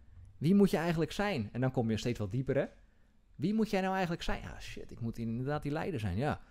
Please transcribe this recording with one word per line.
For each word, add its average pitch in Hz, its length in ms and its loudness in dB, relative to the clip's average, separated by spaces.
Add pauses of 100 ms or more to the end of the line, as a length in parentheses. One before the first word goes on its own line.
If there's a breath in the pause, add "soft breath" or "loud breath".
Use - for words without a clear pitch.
(380 soft breath)
Wie 170 160 4
moet 202 160 8
je 202 60 2
eigenlijk 165 360 2
zijn?" 202 400 0
En 117 80 -4
dan 131 100 2
kom 113 200 0
je 110 60 2
steeds 120 220 -2
wat 104 140 -4
dieper, 131 240 0
hè? 156 80 4 (680 soft breath)
"Wie 185 200 -2
moet 220 160 2
jij 190 100 2
nou 190 120 0
eigenlijk 175 300 0
zijn?" - 200 -2
"Ja, - 180 -10
shit, - 300 -10
ik 110 100 -12
moet 113 180 -4
inderdaad 127 440 -2
die 143 100 -4
leider 160 280 -4
zijn, 95 160 -2
ja." 131 240 0 (100)